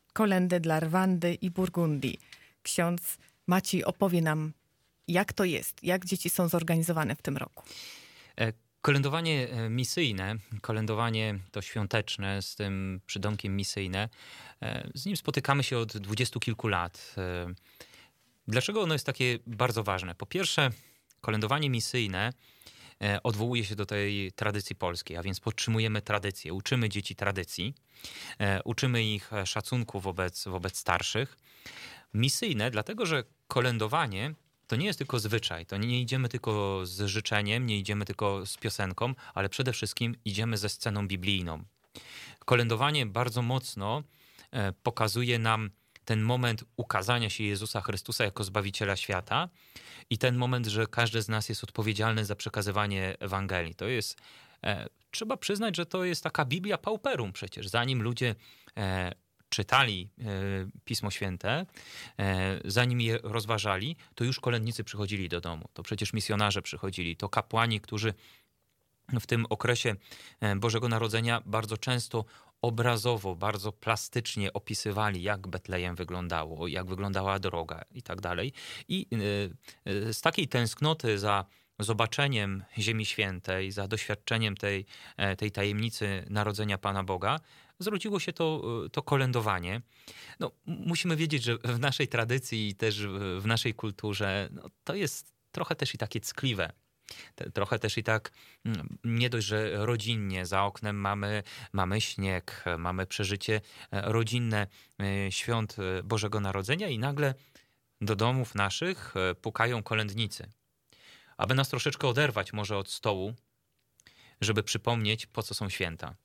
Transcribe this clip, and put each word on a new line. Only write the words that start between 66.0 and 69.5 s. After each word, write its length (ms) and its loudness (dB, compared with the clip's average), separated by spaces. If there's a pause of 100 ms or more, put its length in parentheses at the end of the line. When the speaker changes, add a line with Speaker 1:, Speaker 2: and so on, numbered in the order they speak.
Speaker 2:
misjonarze 500 2
przychodzili, 540 -4
to 120 -4
kapłani, 520 2
którzy 340 -2 (1040)
w 60 -6
tym 240 2